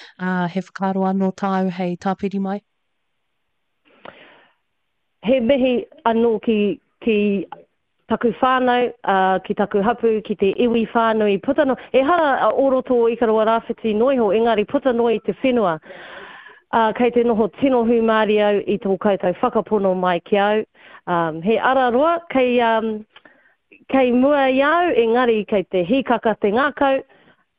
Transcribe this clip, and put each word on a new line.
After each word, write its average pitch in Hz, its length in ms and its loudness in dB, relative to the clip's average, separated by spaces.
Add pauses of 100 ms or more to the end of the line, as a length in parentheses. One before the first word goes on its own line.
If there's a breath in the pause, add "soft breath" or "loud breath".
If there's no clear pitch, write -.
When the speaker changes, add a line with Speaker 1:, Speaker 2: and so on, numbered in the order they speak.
(140 loud breath)
Speaker 1:
A, 180 320 -4
he 180 160 -6
whakaaro 190 400 -4
anō 190 320 0
tāu 190 360 -2
hei 175 280 -6
tāpiri 196 400 -4
mai? 196 220 -6 (2500 loud breath)
Speaker 2:
He 254 180 2
mihi 247 400 2 (260)
anō 226 320 2
ki, 214 220 0 (400)
ki 220 160 0 (920)
taku 226 240 0
whānau, 247 580 0 (100)
uh, 190 380 2
ki 190 160 -8
taku 202 280 -2
hapu, 226 400 0
ki 214 140 -6
te 196 160 0
iwi 233 340 0
whānui, 220 560 0
puta 285 220 0
no, 262 120 0 (120)
e 254 140 2
hara, 311 360 2
uh, 214 160 0
oroto 262 500 0
o 226 60 2
Ikaroa 220 360 0
Rāwhiti 226 480 -2
noiho, 233 360 2
engari 220 360 0
puta 269 260 -2
no 233 160 0
i 226 100 0
te - 240 -6
whenua. 220 360 0 (920 loud breath)
Uh, 220 260 0
kei 247 160 0
te 240 160 2
noho 220 240 0
tino 254 320 0
humari 220 560 2
au 208 220 2
i 202 180 -2
tō 196 200 -2
koutou 185 360 0
whakapono 208 600 0
mai 180 260 0
ki - 180 -2
au. 208 240 0 (440 loud breath)
Um, 165 360 -2
he 214 160 0
ara 254 320 2
roa, 320 380 2
kei, 247 340 2
um, 226 380 0 (880 soft breath)
kei 254 240 2
mua 269 340 2
i 262 160 2
au, 330 320 2
engari 233 520 2
kei 196 200 -2
te 185 200 -2
hīkaka 226 520 0
te 202 160 0
ngākau. 269 480 0 (560 soft breath)